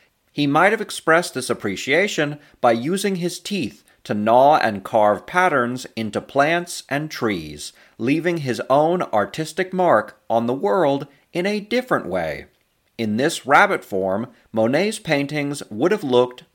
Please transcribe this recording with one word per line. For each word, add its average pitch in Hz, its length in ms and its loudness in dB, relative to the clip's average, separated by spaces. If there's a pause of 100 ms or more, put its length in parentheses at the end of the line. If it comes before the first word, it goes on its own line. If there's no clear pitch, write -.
(320)
He 147 160 -2
might 165 240 4
have 220 80 0
expressed 175 540 0
this 127 160 -6
appreciation 147 920 -2 (220)
by 120 100 4
using 185 460 -2
his 175 220 -4
teeth - 440 -8 (220)
to - 80 -4
gnaw 120 440 6
and 101 280 -2
carve 104 400 2
patterns 135 600 0 (120)
into 107 240 -4
plants 160 640 -2
and 151 240 -4
trees, 80 600 -6 (240)
leaving 160 400 0
his 127 320 -4
own 156 320 2
artistic 156 720 -4
mark 160 560 2
on 117 160 0
the 120 80 0
world 160 540 0 (260)
in 175 120 -2
a 208 140 -2
different 220 460 -2
way. 80 400 -6 (520)
In 110 200 -2
this 147 280 -2
rabbit 170 380 4
form, 95 440 -4 (260)
Monet's 143 460 0
paintings 143 680 -4
would 131 220 0
have 208 120 -4
looked 123 520 2